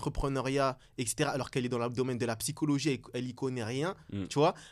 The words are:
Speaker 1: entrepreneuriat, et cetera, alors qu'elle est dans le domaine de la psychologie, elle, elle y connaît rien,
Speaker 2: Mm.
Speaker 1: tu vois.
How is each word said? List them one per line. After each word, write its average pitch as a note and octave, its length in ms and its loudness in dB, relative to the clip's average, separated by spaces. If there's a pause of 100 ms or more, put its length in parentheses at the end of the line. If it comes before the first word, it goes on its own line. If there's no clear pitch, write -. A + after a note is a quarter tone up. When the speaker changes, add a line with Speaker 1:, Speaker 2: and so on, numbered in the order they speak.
(120)
Speaker 1:
entrepreneuriat, C3+ 680 0 (200)
et B2+ 80 -2
cetera, C#3+ 260 0
alors C3 180 -2
qu'elle B2+ 160 -2
est B2 40 -2
dans A#2+ 100 -2
le A#2+ 100 0
domaine B2+ 280 0
de A#2+ 80 0
la A2+ 100 0
psychologie, D3 540 0
elle, B2 100 2 (140)
elle B2+ 140 -2
y B2 60 -6
connaît B2+ 300 -2
rien, C#3 320 -2 (160)
Speaker 2:
Mm. G2 160 -2
Speaker 1:
tu - 120 0
vois. E3 140 6 (180)